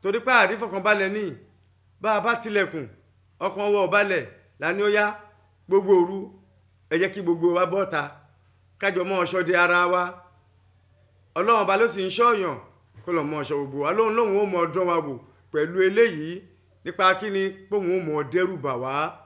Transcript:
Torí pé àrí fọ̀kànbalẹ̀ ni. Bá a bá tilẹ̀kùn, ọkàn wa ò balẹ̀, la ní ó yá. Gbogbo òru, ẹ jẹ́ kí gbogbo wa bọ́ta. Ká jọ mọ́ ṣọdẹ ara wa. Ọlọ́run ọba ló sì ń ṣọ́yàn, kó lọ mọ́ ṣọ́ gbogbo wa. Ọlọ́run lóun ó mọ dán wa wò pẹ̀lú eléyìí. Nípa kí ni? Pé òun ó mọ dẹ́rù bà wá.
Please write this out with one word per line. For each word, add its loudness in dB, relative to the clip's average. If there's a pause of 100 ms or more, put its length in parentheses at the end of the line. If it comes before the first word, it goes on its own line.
Torí -2
pé -2
àrí 4
fọ̀kànbalẹ̀ 0
ni. -4 (760)
Bá -2
a 0
bá 0
tilẹ̀kùn, -2 (540)
ọkàn -2
wa 4
ò 2
balẹ̀, 0 (300)
la -4
ní -2
ó 2
yá. 2 (640)
Gbogbo 4
òru, 4 (720)
ẹ 0
jẹ́ 0
kí -10
gbogbo 2
wa 2
bọ́ta. -2 (760)
Ká 0
jọ -2
mọ́ -2
ṣọdẹ -2
ara 4
wa. 2 (1300)
Ọlọ́run 2
ọba 2
ló 4
sì -4
ń -4
ṣọ́yàn, 0 (400)
kó -8
lọ 0
mọ́ -4
ṣọ́ -4
gbogbo -6
wa. 0
Ọlọ́run 2
lóun 2
ó 2
mọ 0
dán -2
wa 2
wò -6 (400)
pẹ̀lú -2
eléyìí. 2 (420)
Nípa 2
kí -6
ni? 0 (220)
Pé -4
òun -2
ó -2
mọ -2
dẹ́rù -2
bà -6
wá. -6 (320)